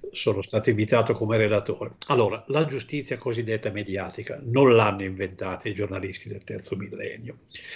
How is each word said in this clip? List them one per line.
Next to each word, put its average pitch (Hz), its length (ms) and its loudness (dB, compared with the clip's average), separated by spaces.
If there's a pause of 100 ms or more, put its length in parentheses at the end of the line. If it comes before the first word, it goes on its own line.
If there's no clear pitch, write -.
(120)
sono 98 300 0
stato 107 280 0
invitato 113 440 4
come 110 240 0
relatore. 104 540 0 (160)
Allora, 113 400 2
la 151 180 2
giustizia 135 520 -6
cosiddetta 110 540 -2
mediatica 98 720 -6
non 127 320 6
l'hanno 101 280 6
inventata 95 640 -6
i 104 40 -4
giornalisti 95 540 -6
del 101 160 -10
terzo 98 320 -8
millennio. - 640 -10 (360)